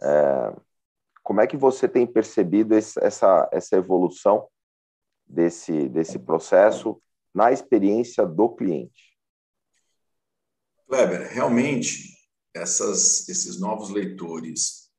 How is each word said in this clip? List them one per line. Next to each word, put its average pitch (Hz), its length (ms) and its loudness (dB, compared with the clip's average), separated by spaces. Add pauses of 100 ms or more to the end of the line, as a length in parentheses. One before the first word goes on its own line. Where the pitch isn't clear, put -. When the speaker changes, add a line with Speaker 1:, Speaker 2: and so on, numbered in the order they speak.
Speaker 1:
É, 69 540 2 (720)
como 104 160 0
é 123 80 4
que - 80 -8
você 131 320 2
tem 120 180 2
percebido 110 720 2
esse, 107 260 -2
essa, 98 480 4
essa - 240 -2
evolução 92 720 0 (800)
desse, 82 600 -2
desse 80 280 -4
processo 95 840 2 (320)
na 117 160 4
experiência 113 720 0
do 95 260 0
cliente? 82 600 -8 (1800)
Speaker 2:
Kleber, 92 420 0
realmente, 127 800 -2 (460)
essas, - 760 -2
esses 90 300 -8
novos 104 320 -6
leitores 85 1000 -8 (100)